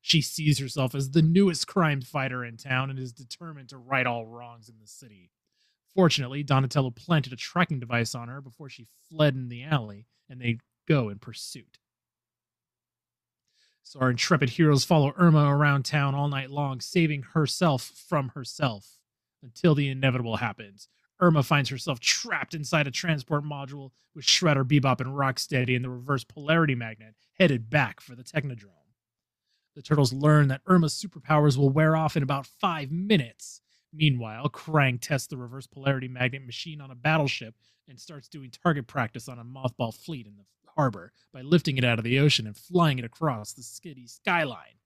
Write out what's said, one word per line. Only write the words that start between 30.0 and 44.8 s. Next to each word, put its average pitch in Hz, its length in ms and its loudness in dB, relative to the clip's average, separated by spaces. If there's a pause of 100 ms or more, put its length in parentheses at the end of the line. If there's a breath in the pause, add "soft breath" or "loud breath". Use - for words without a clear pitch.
learn 147 360 6
that 135 180 -4
Irma's 175 260 6
superpowers 151 640 2
will 139 120 6
wear 156 260 4
off 156 200 -2
in 151 80 2
about 139 220 -4
five 156 460 -4
minutes, 170 720 -2 (320)
Meanwhile, 131 560 -2
Krang 139 500 0
tests - 280 -6
the 139 100 -12
reverse 123 300 -16
polarity 135 400 -4
magnet 127 380 -4
machine 147 360 -14
on 135 100 -18
a 123 40 -18
battleship 135 580 -2 (340)
and 127 120 -20
starts 147 280 -20
doing 135 240 -18 (120)
target 143 240 2
practice 123 420 -8
on 123 100 -18
a 117 60 -18
mothball 127 480 -6
fleet 135 320 -14
in 104 100 -20
the 101 80 -20 (320)
harbor 101 360 -2 (200)
by 127 100 -18
lifting 147 360 2
it 127 80 2
out 117 140 2
of 110 40 -6
the 120 160 2
ocean 139 280 2
and 104 100 -14
flying 165 400 0
it 120 80 -8
across 117 480 -6
the 127 80 -20
skiddy 127 460 -20
skyline. 120 800 -4